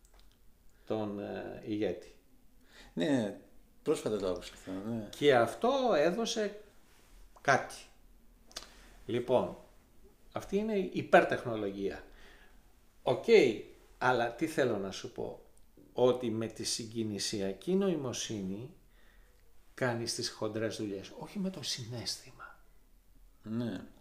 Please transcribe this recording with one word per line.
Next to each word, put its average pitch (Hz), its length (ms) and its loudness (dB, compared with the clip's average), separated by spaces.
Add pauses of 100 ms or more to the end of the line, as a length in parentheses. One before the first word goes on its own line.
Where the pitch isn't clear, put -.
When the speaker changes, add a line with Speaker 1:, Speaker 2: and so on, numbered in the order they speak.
(880)
Speaker 1:
τον, 107 320 -4
ε, 98 460 -8
ηγέτη. 104 500 -4 (800)
Speaker 2:
Ναι, 127 440 0 (460)
πρόσφατα 143 340 0
το 95 100 0
άκουσα 90 260 -4
αυτό, - 180 -14 (180)
ναι. 113 180 -4 (100)
Speaker 1:
Και 143 180 6
αυτό 120 340 4 (280)
έδωσε 202 640 0 (840)
κάτι. - 340 2 (1300)
Λοιπόν, 120 520 2 (720)
αυτή - 260 -2
είναι 220 200 0
η 185 160 0
υπερτεχνολογία. 107 1120 2 (1000)
Οκ, 131 220 0 (720)
αλλά 117 340 2
τι 160 160 -4
θέλω 123 300 2
να 95 140 -6
σου - 200 -10
πω, - 300 -8 (520)
ότι 123 360 4
με 110 180 -2
τη 107 160 -10
συγκινησιακή 107 1120 -2
νοημοσύνη 123 960 -2 (1040)
κάνεις 117 420 -2
τις 120 140 -4
χοντρές 110 480 -4
δουλειές, 98 420 -6
όχι - 200 -10
με 190 100 -2
το 185 140 -8
συναίσθημα. 117 720 -8 (1120)
Speaker 2:
Ναι. 113 320 -4 (200)